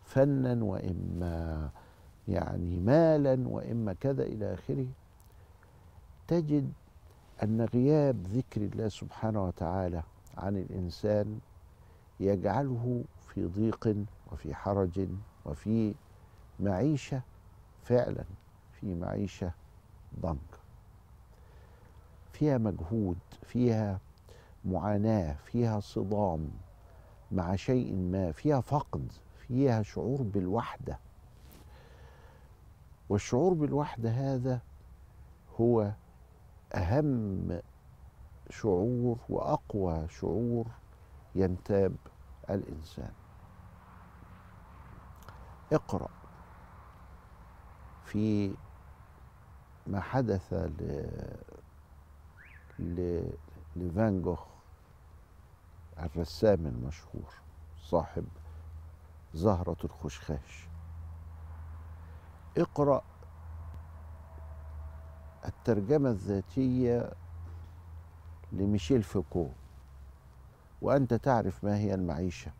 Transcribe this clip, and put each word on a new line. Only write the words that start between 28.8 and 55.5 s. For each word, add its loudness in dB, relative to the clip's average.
فيها 4
شعور -2
بالوحدة. -2
والشعور 2
بالوحدة 0
هذا 0
هو 6
أهم 2
شعور 2
وأقوى 0
شعور 0
ينتاب 2
الإنسان. -6
اقرأ 2
في 2
ما 0
حدث 0
ل-، -4
ل-، -2
لفان 2
جوخ -2